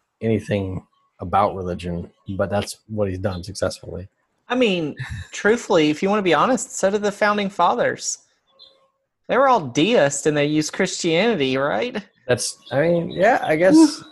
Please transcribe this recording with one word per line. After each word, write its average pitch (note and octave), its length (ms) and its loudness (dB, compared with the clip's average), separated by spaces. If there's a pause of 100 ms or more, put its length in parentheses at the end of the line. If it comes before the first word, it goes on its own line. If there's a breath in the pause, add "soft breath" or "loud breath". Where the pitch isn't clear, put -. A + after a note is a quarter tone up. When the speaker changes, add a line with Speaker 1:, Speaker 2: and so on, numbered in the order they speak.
(200)
Speaker 1:
anything G2+ 640 -2 (340)
about F#2+ 340 0
religion, F2 560 -6 (260)
but F#2+ 140 -2
that's G2+ 360 -4
what G#2+ 220 -2
he's F#2 100 -6
done F#2 240 -6
successfully. F2+ 680 -8 (400)
Speaker 2:
I A#3+ 60 -4
mean, F#3 420 0 (360 loud breath)
truthfully, G3+ 580 2
if D3 120 -4
you F#3+ 80 0
wanna G#3 120 0
be E3+ 120 2
honest, G3+ 380 0
so F#3+ 180 0
did G#3 120 -2
the G3+ 100 0
founding G3+ 380 0
fathers. F3 680 0 (1080)
They G#3+ 100 0
were C4+ 100 4
all A#3+ 200 4
deists D3 580 2
and D3+ 100 2
they D3 100 2
used D3+ 260 0
Christianity, E3+ 840 0
right? G3+ 460 -2 (260)
Speaker 1:
That's, - 300 -2 (120)
I C3+ 120 0
mean, E3+ 280 0
yeah, G#3 320 2
I D#3 140 0
guess. D4 560 6